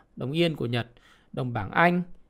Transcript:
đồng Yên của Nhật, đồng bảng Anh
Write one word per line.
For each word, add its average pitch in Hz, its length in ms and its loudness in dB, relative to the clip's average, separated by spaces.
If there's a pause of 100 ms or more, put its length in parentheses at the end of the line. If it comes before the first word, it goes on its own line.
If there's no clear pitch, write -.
(160)
đồng 127 160 -6
Yên 165 240 0
của 135 100 -4
Nhật, 120 220 -2 (460)
đồng 127 200 -4
bảng 107 180 -4
Anh 175 300 4 (280)